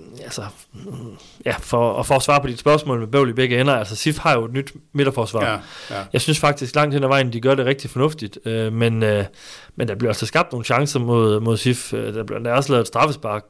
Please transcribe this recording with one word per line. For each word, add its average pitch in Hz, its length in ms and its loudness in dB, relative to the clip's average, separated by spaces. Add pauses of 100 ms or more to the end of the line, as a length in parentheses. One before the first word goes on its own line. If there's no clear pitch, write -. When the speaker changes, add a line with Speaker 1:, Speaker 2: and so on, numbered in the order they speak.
(220)
Speaker 1:
altså, - 180 -10 (1040)
ja, 117 140 -2
for, 120 320 2
og 117 140 -2
for 139 100 4
at 131 80 2
svare 143 180 4
på 143 60 -2
dit 120 120 -8
spørgsmål 147 400 2
med 113 80 -4
bøvl 135 220 4
i 113 40 -4
begge 123 280 2
ender, 139 140 4
altså, 107 200 -4
SIF 151 220 -2
har 160 160 2
jo 113 120 0
et 117 60 -10
nyt 135 220 -6 (200)
midterforsvar. 123 520 0
Speaker 2:
Ja, 110 60 0 (460)
ja. 98 60 -6 (100)
Speaker 1:
Jeg 131 80 0
synes 156 180 0
faktisk 143 360 0
langt 147 180 2
hen 139 100 0
ad 131 40 2
vejen, 131 260 2
de 117 80 -6
gør 131 140 4
det 131 100 2
rigtig 135 240 -2
fornuftigt, 135 560 -2
øh, 113 280 -2
men, 113 300 2
øh, 104 200 2 (520)
men 120 120 -2
der 101 80 -4
bliver 110 140 0
altså 107 160 -2
skabt 165 260 0
nogle 117 140 -6
chancer 135 340 2
mod, 113 400 4
mod 113 180 2
SIF. 123 360 0
Øh, 110 200 -4
der 110 100 -6
bliver, 104 160 -8
der 117 120 -4
er 120 40 2
også 139 160 2
lavet 120 100 4
et 110 60 -2
straffespark, 117 640 -2